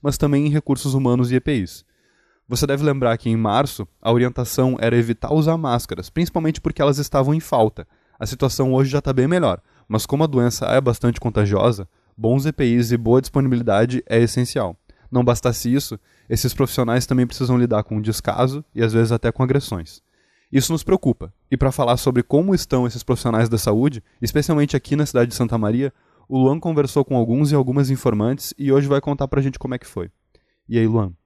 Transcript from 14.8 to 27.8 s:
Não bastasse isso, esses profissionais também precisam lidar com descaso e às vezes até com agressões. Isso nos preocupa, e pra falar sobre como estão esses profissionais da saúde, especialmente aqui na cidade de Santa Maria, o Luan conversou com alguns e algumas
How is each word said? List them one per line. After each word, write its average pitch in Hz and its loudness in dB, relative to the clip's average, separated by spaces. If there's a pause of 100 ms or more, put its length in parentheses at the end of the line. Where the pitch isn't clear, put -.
Não 123 2
bastasse 120 0
isso, 131 -2 (300)
esses 113 -2
profissionais 123 0
também 127 2
precisam 123 -2
lidar 117 2
com 107 -6
descaso 127 -2 (100)
e 117 -2
às 113 0
vezes 113 2
até 117 -2
com 131 0
agressões. 123 -4 (480)
Isso 135 0
nos 165 -4
preocupa, 131 -2 (180)
e 131 0
pra 135 2
falar 127 0
sobre 123 0
como 170 2
estão 135 0
esses 120 -6
profissionais 113 0
da 113 0
saúde, 117 0 (180)
especialmente 147 0
aqui 139 -2
na 147 0
cidade 120 2
de 117 -12
Santa 120 -2
Maria, 117 0 (360)
o 135 -4
Luan 131 4
conversou 147 0
com 135 -2
alguns 123 2
e - 0
algumas 135 2